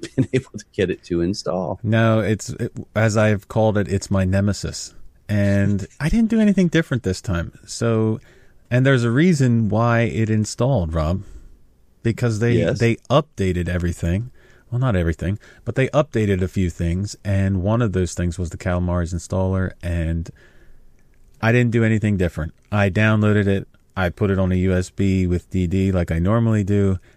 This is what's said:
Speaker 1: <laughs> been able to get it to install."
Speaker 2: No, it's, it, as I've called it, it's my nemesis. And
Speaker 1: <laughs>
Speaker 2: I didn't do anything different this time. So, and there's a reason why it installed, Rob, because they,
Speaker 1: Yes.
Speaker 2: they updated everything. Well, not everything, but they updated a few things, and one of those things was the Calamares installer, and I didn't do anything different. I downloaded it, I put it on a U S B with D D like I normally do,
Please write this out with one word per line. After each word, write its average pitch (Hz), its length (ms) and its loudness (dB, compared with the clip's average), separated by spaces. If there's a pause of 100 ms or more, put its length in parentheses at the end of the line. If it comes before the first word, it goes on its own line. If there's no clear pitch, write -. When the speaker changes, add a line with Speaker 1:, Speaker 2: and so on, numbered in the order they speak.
Speaker 1:
<laughs> - 140 -14
been - 180 0
able 131 240 -4
to - 160 -18
get 92 160 0
it - 160 -6
to 85 160 -2
install." 92 640 -4
Speaker 2:
No, 110 380 2
it's, 98 280 -4
it, - 220 -8 (240)
as 107 220 2
I've 107 320 2
called 110 280 0
it, 101 100 0
it's - 220 -2
my 95 160 2
nemesis. 98 720 -2 (340)
And - 640 2
Speaker 1:
<laughs> - 60 -16
Speaker 2:
I 151 100 -2
didn't 226 200 2
do 226 100 2
anything 196 300 4
different 160 340 -2
this 95 180 -2
time. 85 300 -4 (160)
So, 110 520 0 (520)
and 127 140 2
there's 131 180 4
a 117 80 0
reason 127 580 4
why 117 320 2
it 107 280 0
installed, 107 640 0
Rob, 82 300 -2 (800)
because 113 360 -2
they, 117 140 2
Speaker 1:
Yes. 92 260 0
Speaker 2:
they 117 160 2 (140)
updated 92 600 0
everything. 87 600 -2 (380)
Well, 120 100 -4
not 123 180 0
everything, 85 420 -2 (240)
but - 120 -8
they 131 140 0
updated 107 520 0
a 92 80 0
few 92 200 -2
things, 87 540 -4
and 98 400 0
one 113 180 0
of 104 120 -2
those 92 200 -2
things 87 240 -4
was 87 120 -6
the - 80 -10
Calamares 90 560 -2
installer, 95 580 -2 (100)
and 82 480 -4 (1120)
I 113 100 2
didn't 120 200 4
do 117 120 2
anything 107 340 2
different. 82 360 -2 (180)
I 101 180 2
downloaded 107 580 2
it, 98 200 0 (280)
I 92 140 0
put 98 220 -2
it 95 80 0
on 92 120 2
a 92 40 2
U 92 180 2
S 90 160 -2
B 95 380 0
with 87 220 -2
D 92 180 0
D 95 240 0
like 90 200 0
I 82 80 0
normally 110 440 2
do, 98 360 0 (180)